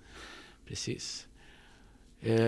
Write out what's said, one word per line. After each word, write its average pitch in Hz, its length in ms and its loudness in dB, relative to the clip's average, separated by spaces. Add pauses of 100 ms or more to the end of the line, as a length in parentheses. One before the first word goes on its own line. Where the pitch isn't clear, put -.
(680)
precis. - 600 -6 (960)
Eh, 113 140 4 (140)